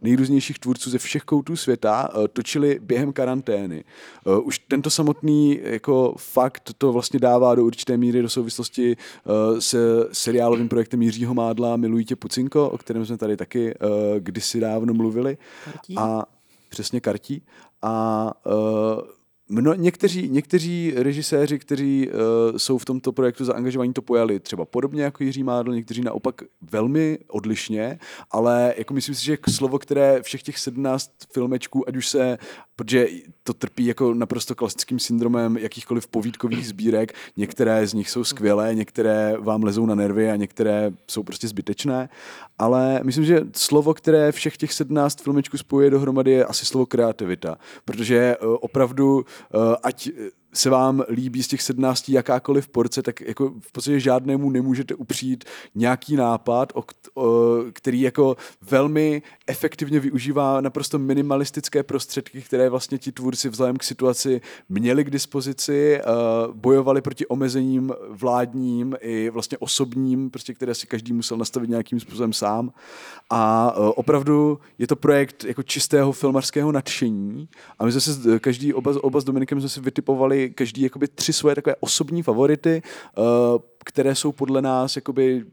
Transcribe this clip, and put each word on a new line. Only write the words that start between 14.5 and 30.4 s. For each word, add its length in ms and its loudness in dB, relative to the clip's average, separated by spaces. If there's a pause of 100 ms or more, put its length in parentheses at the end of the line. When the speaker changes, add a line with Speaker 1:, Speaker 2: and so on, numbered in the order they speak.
Speaker 1:
dávno 340 -2
mluvili. 440 -2 (280)
Speaker 2:
Kartí. 320 -16
Speaker 1:
A 260 -2 (460)
přesně, 320 -6
Kartí. 400 -6 (400)
A, 500 0 (160)
eh, 540 0 (480)
mno-, 240 4
někteří, 560 0
někteří 640 0
režiséři, 640 0
kteří, 500 0
eh, 40 -8 (460)
jsou 180 0
v 80 -4
tomto 260 -2
projektu 340 0
zaangažovaní, 480 -2
to 80 -4
pojali 380 2
třeba 260 -8
podobně 380 -4
jako 200 -4
Jiří 200 -2
Mádl, 300 -2
někteří 280 -6
naopak 400 -4 (300)
velmi 560 0
odlišně, 720 -6 (320)
ale 460 2
jako 160 -8
myslím 220 -4
si, 100 -6
že 120 0
k-, 120 -2
slovo, 300 0
které 420 2
všech 220 -10